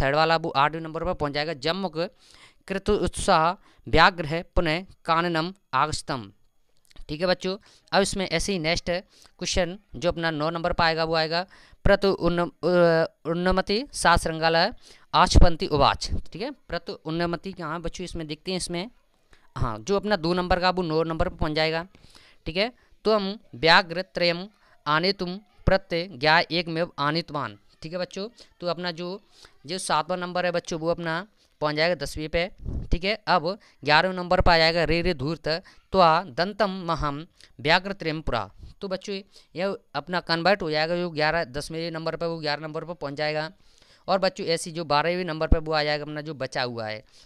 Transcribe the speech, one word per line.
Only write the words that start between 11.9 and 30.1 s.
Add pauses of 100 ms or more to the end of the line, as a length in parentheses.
उन्न-, (160)
अ, (200)
उन्नमति (100)
सा
श्रृंगाला (480)
आचपंती
उवाच, (140)
ठीक
है, (160)
प्रतु (120)
उन्नमति
कहाँ
बच्चों
इसमें
देखते
हैं
इसमें, (680)
हाँ,
जो
अपना
दो
नंबर
का
वो
नौ
नंबर
पर
पहुँच
जाएगा, (600)
ठीक
है। (340)
त्वम (240)
व्याघ्र
त्रयम (380)
आनेतुम (280)
प्रत्यय
ज्ञा
एकमेव
आनितवान, (240)
ठीक
है
बच्चों। (320)
तो
अपना
जो, (440)
जो
सातवां